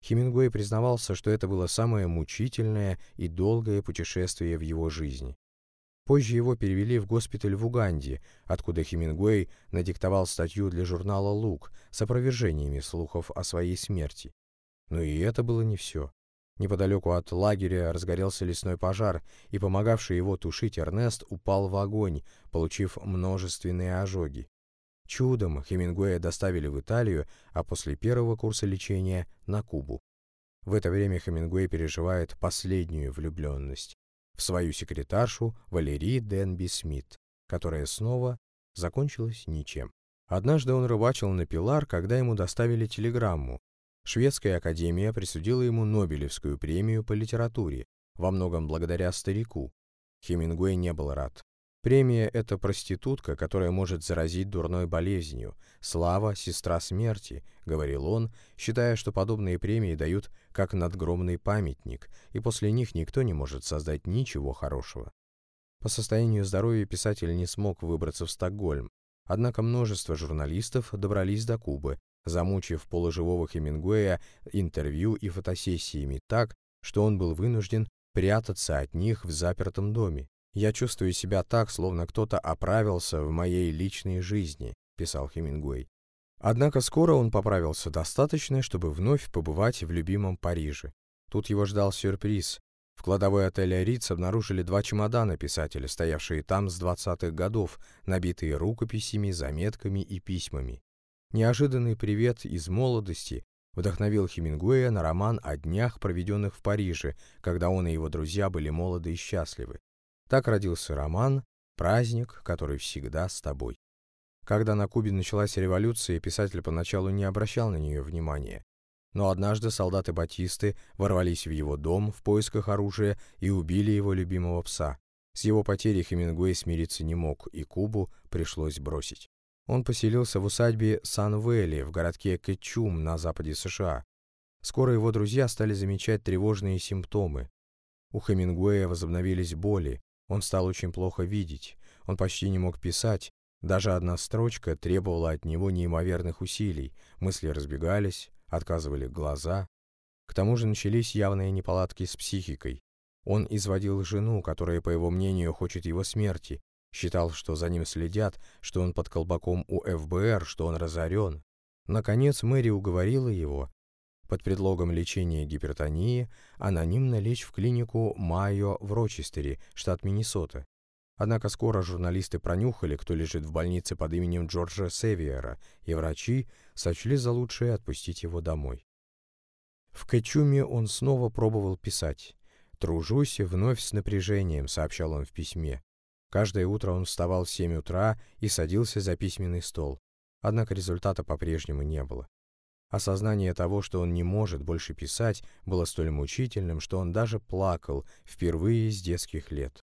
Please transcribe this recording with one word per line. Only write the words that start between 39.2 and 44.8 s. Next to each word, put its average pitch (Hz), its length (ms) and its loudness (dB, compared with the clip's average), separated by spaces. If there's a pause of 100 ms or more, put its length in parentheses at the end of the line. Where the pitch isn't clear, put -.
ничем. 76 460 -6 (340)
Однажды 127 480 2
он 127 100 2
рыбачил 117 460 2
на 90 160 0
Пилар, 123 400 0
когда 98 320 0
ему 120 160 2
доставили 113 500 2
телеграмму. 104 760 0 (440)
Шведская 110 540 2
академия 85 560 2